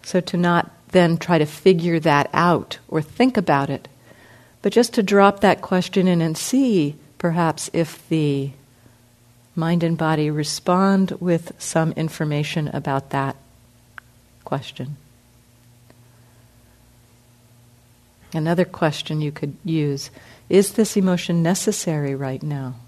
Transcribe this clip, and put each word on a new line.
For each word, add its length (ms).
So 180
to 160
not 340
then 280
try 200
to 80
figure 540
that 340
out 540
or 140
think 360
about 320
it, 180
but 120
just 200
to 100
drop 360
that 220
question 460
in 140
and 160
see, 580
perhaps, 560
if 360
the 420
mind 280
and 140
body 320
respond 920
with 400
some 340
information 760
about 420
that 240
question. 540
Another 320
question 560
you 100
could 320
use, 460
"Is 240
this 220
emotion 480
necessary 720
right 260
now?" 340